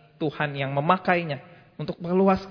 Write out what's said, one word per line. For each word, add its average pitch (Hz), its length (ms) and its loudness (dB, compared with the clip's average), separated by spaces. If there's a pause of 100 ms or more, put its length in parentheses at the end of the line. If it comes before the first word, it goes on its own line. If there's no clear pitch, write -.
(220)
Tuhan 147 320 -2
yang 139 160 -4
memakainya 165 720 0 (320)
untuk - 240 -8
perluas 190 400 4 (120)